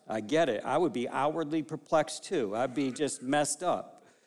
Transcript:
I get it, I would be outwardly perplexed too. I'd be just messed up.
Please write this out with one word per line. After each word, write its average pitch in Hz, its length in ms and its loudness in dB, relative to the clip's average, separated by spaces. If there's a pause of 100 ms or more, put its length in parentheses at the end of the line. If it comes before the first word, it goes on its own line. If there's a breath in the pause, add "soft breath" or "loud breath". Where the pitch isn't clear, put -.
I 110 140 -4
get 139 300 2
it, 104 160 -2
I 127 120 2
would 165 140 4
be 120 160 -2
outwardly 151 560 0
perplexed - 640 -2
too. 120 280 0
I'd 123 200 -2
be 135 180 0
just 131 300 -2
messed 143 420 0
up. 135 400 -2 (240 soft breath)